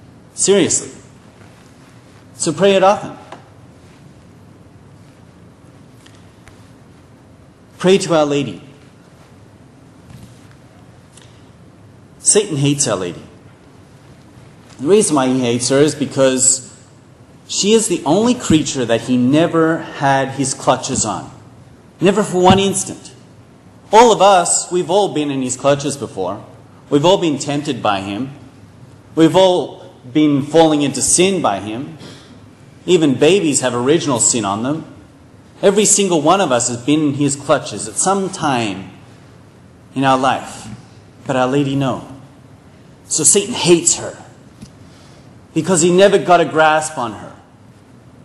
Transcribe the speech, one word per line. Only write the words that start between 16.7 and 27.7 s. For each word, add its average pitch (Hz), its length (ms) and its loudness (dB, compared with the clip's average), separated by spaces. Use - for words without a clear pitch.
she 202 280 0
is 214 120 2
the 175 180 -4
only 214 300 2
creature 143 500 0
that 113 180 0
he 127 140 -2
never 160 640 2
had 135 520 -2
his 135 220 -4
clutches 123 520 -2
on. 90 260 -8
Never 196 240 2
for 175 180 -2
one 190 160 6
instant. - 560 -4
All 233 180 8
of 180 100 2
us, 185 520 2
we've 175 180 -2
all 185 240 0
been 147 160 -2
in 135 120 -4
his 127 140 -6
clutches 143 400 0
before. 98 480 -8
We've 143 140 2
all 185 140 4
been 156 200 -2
tempted 143 440 -6